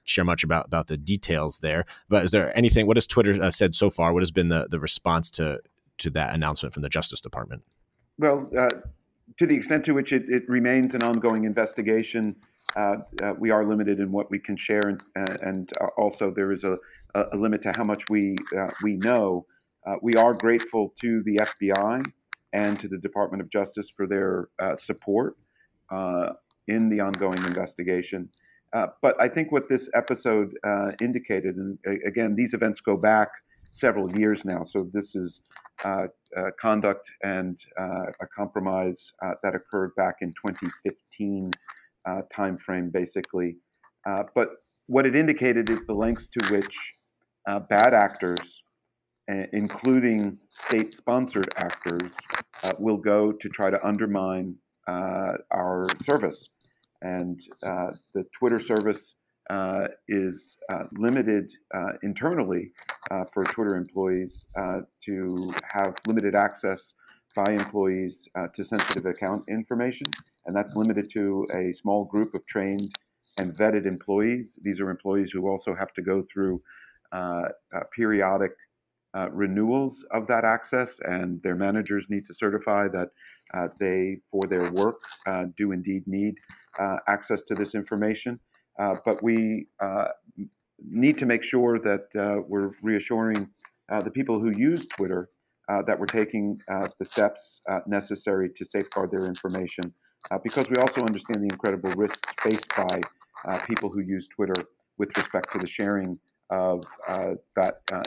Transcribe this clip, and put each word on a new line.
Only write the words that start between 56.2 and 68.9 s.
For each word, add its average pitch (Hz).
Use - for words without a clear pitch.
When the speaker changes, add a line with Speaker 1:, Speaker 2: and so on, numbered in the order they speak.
Speaker 2:
And, 90
uh, 92
the 95
Twitter 117
service, 107
uh, 95
is, 95
uh, 87
limited, 107
uh, 95
internally, 101
uh, 95
for 98
Twitter 104
employees, 92
uh, 95
to 92
have 98
limited 101
access 101
by 101
employees, 95
uh, 90
to 98
sensitive 95